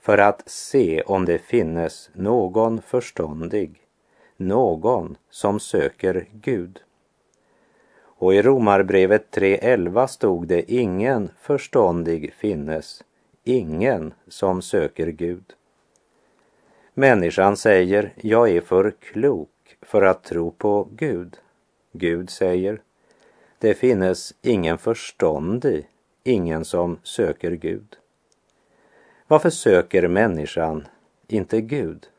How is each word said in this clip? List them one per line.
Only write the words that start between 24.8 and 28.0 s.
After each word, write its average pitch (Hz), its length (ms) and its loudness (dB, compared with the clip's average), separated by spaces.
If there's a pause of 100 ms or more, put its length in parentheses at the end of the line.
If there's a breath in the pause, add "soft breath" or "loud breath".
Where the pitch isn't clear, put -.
ingen 85 400 -2
som 87 380 -4
söker 85 480 -4
Gud." 87 460 -10 (1300 soft breath)